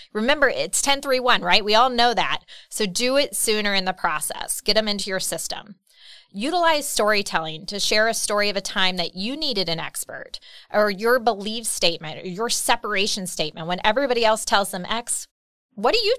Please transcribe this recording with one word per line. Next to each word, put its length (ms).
Remember, 340
it's 320
ten 220
three 180
one, 220
right? 220
We 100
all 160
know 240
that. 240
So 160
do 320
it 180
sooner 380
in 100
the 80
process. 720
Get 120
them 140
into 220
your 100
system. 540
Utilize 560
storytelling 800
to 120
share 300
a 60
story 340
of 80
a 60
time 340
that 180
you 220
needed 320
an 120
expert, 600
or 180
your 280
belief 480
statement, 580
or 40
your 200
separation 800
statement. 400
When 180
everybody 400
else 220
tells 240
them 180
X, 380
what 200
do 80
you 160